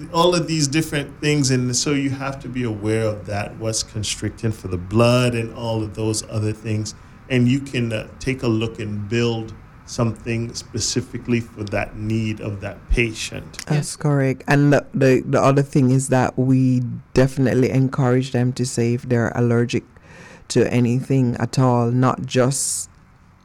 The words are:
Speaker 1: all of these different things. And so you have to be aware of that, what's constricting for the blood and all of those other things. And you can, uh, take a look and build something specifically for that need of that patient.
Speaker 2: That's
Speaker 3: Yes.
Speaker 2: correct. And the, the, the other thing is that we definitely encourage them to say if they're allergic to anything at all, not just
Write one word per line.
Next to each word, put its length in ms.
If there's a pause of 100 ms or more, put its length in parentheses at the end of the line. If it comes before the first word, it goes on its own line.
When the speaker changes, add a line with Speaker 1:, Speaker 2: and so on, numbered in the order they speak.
(120)
Speaker 1:
all 240
of 100
these 220
different 520
things. 300
And 240
so 180
you 180
have 300
to 80
be 140
aware 420
of 220
that, 300
what's 260
constricting 680
for 160
the 100
blood 560
and 200
all 280
of 120
those 340
other 240
things. 420 (360)
And 180
you 120
can, 320
uh, 160 (120)
take 240
a 40
look 300
and 300
build 460 (320)
something 680
specifically 840
for 220
that 340
need 440
of 200
that 160 (140)
patient. 760
Speaker 2:
That's 240
Speaker 3:
Yes. 60
Speaker 2:
correct. 500
And 260
the, 220
the, 320
the 140
other 220
thing 280
is 180
that 300
we 440 (320)
definitely 560
encourage 640
them 220
to 120
say 280
if 80
they're 320
allergic 500 (640)
to 240
anything 680
at 200
all, 340
not 340
just 640 (560)